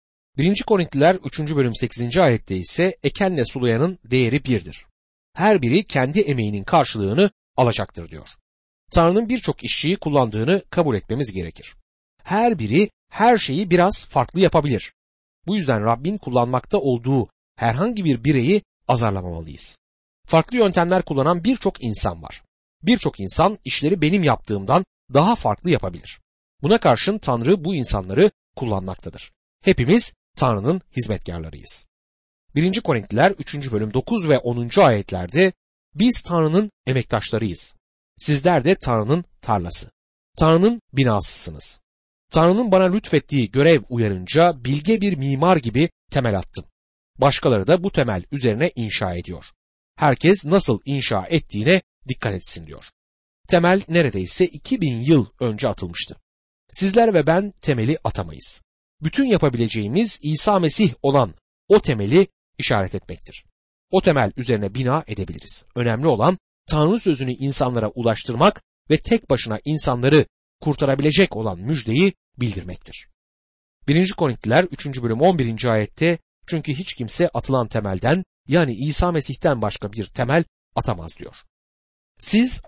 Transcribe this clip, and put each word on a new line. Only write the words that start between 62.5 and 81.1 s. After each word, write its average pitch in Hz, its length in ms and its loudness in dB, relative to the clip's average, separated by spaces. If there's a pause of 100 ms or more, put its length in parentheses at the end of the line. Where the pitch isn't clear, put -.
işaret 98 380 0
etmektir. - 500 -16 (460)
O 190 100 2
temel 135 360 2
üzerine 110 380 -2
bina 131 320 -2
edebiliriz. - 580 -12 (100)
Önemli 120 320 -2
olan 143 300 2 (300)
Tanrı 156 320 2
sözünü 131 320 -2
insanlara 123 560 -2
ulaştırmak 120 760 -2 (260)
ve 156 80 4
tek - 320 -2
başına 113 360 -2
insanları 143 600 2 (360)
kurtarabilecek 143 760 0
olan 107 240 -6
müjdeyi 143 540 0 (240)
bildirmektir. 95 720 -10 (800)
Birinci 180 260 2
Korintliler 131 500 0
üçüncü 135 400 -8
bölüm 113 180 -2
on 175 180 4
birinci 117 300 -2
ayette, 135 480 0 (300)
"Çünkü 156 260 -4
hiç 170 200 -8
kimse 131 360 -2
atılan 123 380 -2
temelden, 113 560 -2 (240)
yani 143 280 2
İsa 151 360 0
Mesih'ten 143 500 -2
başka 104 320 -6
bir 107 120 -6
temel 135 380 0 (320)
atamaz." 82 440 -6